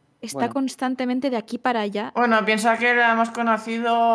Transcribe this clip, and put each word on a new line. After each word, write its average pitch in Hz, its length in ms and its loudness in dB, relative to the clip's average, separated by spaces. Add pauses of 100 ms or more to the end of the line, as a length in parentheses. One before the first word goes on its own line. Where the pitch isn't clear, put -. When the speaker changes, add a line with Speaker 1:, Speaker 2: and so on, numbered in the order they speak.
(200)
Speaker 1:
Está 233 180 -10
Speaker 2:
Bueno. 233 160 -2
Speaker 1:
constantemente 262 760 -2
de 254 60 -2
aquí 226 220 -6
para 240 220 -2
allá. 208 360 -4
Speaker 3:
Bueno, 226 280 2
piensa 220 340 2
que 240 160 2
la 240 180 4
hemos 226 180 0
conocido 233 640 -2 (200)